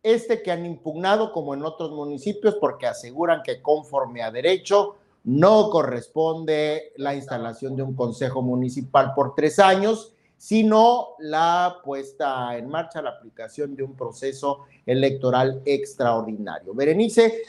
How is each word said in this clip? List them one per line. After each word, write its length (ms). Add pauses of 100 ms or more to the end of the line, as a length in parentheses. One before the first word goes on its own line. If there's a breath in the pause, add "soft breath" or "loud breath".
Este 420
que 100
han 120
impugnado, 680
como 220
en 100
otros 260
municipios, 640
porque 320
aseguran 560
que 180
conforme 640
a 80
derecho 640 (300 soft breath)
no 460
corresponde 1300
la 200
instalación 580
de 80
un 140
consejo 440
municipal 720
por 220
tres 240
años, 540 (240 soft breath)
sino 800
la 680
puesta 720
en 120
marcha, 340
la 80
aplicación 640
de 80
un 140
proceso 640 (260 loud breath)
electoral 760
extraordinario. 1080
Berenice 720